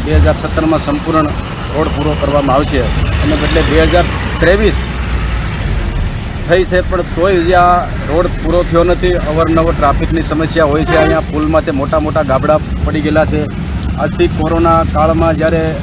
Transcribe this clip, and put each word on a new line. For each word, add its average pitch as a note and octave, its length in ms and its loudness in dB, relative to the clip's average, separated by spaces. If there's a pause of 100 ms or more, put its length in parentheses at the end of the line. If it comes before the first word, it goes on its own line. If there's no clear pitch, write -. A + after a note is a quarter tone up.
બે D3 100 -2
હજાર D3+ 200 4
સત્તરમાં D#3 440 0
સંપૂર્ણ D#3 480 -2 (500)
રોડ D3+ 100 0
પૂરો D3 240 -2
કરવામાં C#3+ 460 0
આવશે C#3+ 240 0 (420)
અને D3+ 140 2
બદલે D3+ 260 0
બે D3 180 2
હજાર D#3+ 240 4 (360)
ત્રેવીસ G3 340 4 (1700)
થઈ F3 160 4
છે, F3+ 160 2
પણ F3+ 220 -2
તોય E3+ 320 0
હજી F3 200 2
આ F3 300 4
રોડ E3+ 420 -2
પૂરો F3 360 0
થયો E3+ 220 2
નથી. F3+ 300 0
અવારનવાર D#3+ 600 0
ટ્રાફિકની D3+ 480 0
સમસ્યા D#3 420 0
હોય D3+ 200 2
છે. D#3+ 120 0
અહીંયા D#3 240 2
પુલમાં D3+ 440 0
તે D#3+ 60 -2
મોટા D3 300 -2
મોટા D#3 220 -2
ગાબડા C#3+ 380 0 (240)
પડી G2+ 160 0
ગયેલા G2 240 0
છે. G2 200 -2 (540)
આજથી - 300 0
કોરોના E3 640 0
કાળમાં D#3+ 420 2
જ્યારે D#3+ 480 0